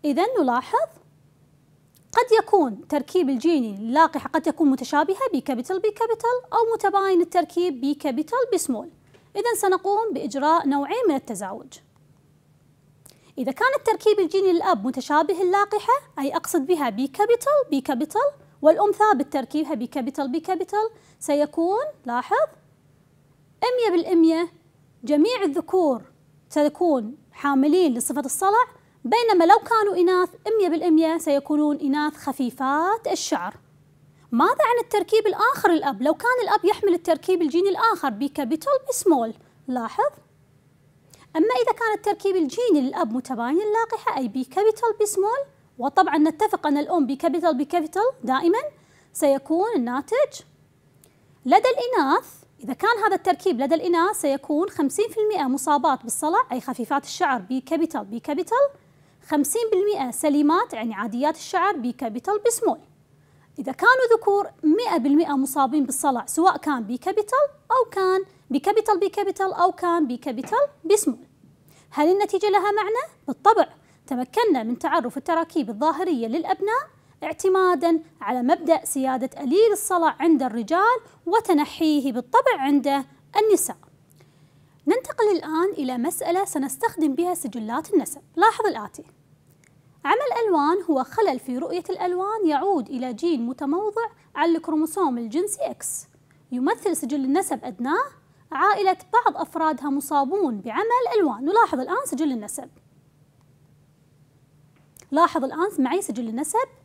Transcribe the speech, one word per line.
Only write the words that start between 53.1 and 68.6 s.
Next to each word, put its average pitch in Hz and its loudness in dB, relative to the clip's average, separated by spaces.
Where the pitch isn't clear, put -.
التركيب 359 0
لدى 277 2
الإناث، 349 2
سيكون 294 0
خمسين 403 -2
في 440 -6
المئة 403 0
مصابات 285 0
بالصلع، 330 -2
أي 247 -4
خفيفات 269 -4
الشعر، - -2
بي 254 -6
كابيتال، 311 -4
بي 208 -10
كابيتال، 403 0
خمسين 294 0
بالمئة 392 0
سليمات، 302 0
يعني 226 -6
عاديات 240 -2
الشعر، 370 -2
بي 247 -4
كابيتال، 247 -6
بي 440 0
سمول. 427 -2
إذا 262 -8
كانوا 466 4
ذكور، 403 0
مئة 339 2
بالمئة 285 2
مصابين 269 0
بالصلع، 254 -2
سواء 349 2
كان 269 -4
بي 220 -8
كابيتال 427 0
أو 480 2
كان 381 0
بي 285 -2
كابيتال، 415 2